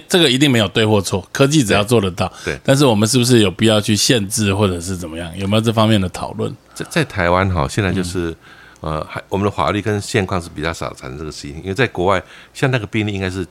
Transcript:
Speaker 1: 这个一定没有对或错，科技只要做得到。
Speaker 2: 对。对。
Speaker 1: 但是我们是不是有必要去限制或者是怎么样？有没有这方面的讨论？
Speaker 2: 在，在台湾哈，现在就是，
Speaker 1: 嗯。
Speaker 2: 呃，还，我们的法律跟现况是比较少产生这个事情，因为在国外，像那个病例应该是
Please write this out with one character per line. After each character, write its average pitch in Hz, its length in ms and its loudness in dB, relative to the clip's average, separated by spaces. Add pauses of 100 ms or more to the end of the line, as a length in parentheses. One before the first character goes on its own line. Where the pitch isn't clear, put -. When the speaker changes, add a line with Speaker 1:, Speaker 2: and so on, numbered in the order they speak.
Speaker 1:
这 185 120 4
个 156 100 4
一 127 80 2
定 143 140 4
没 117 80 4
有 101 80 2
对 110 180 2
或 107 160 4
错， 92 300 -4
科 139 160 2
技 147 160 4
只 101 100 0
要 101 100 2
做 113 160 4
得 95 120 -2
到。 90 200 -4 (140)
Speaker 2:
对。 80 80 -4
对。 67 100 -8
Speaker 1:
但 135 140 4
是 147 80 4
我 117 80 6
们 104 140 2
是 123 100 0
不 120 60 2
是 120 160 6
有 98 100 4
必 107 160 -2
要 107 160 4
去 107 140 0
限 101 340 0
制 104 240 0
或 101 140 2
者 87 120 -2
是 92 160 -6
怎 85 140 -10
么 80 80 -12
样？ 85 200 -10
有 95 100 -4
没 104 80 0
有 113 60 2
这 113 120 0
方 110 160 4
面 107 100 4
的 92 100 0
讨 - 240 -8
论？ 107 220 -6 (200)
Speaker 2:
在， - 140 -8
在 165 140 0
台 87 260 -2
湾 92 200 2
哈， 80 180 0
现 - 160 -2
在 92 80 0
就 92 120 -2
是， 87 260 -4
Speaker 1:
嗯。 80 60 -10 (440)
Speaker 2:
呃， 78 300 -6
还， - 180 -10
我 - 80 -6
们 98 80 0
的 104 60 2
法 82 220 0
律 101 100 0
跟 104 180 -2
现 101 240 -2
况 92 160 -4
是 85 140 -12
比 78 80 -10
较 82 100 -2
少 76 220 -8
产 - 160 -14
生 67 80 -12
这 78 80 -10
个 76 60 -10
事 - 160 -14
情， 71 160 -12
因 92 40 -8
为 95 60 -4
在 117 140 0
国 87 180 -2
外， 92 160 2 (320)
像 139 160 -2
那 127 80 -2
个 104 80 -4
病 107 220 -2
例 104 40 -4
应 98 80 -4
该 95 80 -2
是 92 240 -4